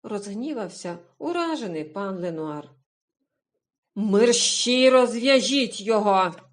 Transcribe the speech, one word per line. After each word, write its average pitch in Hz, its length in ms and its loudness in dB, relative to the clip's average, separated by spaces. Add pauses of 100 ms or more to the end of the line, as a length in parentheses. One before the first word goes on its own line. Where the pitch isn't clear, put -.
розгнівався 208 920 -8 (200)
уражений 294 640 -6
пан 190 360 -8
Ленуар. 156 500 -8 (1300)
"Мерщій 240 920 4
розв'яжіть 247 920 2
його!" 196 540 2 (180)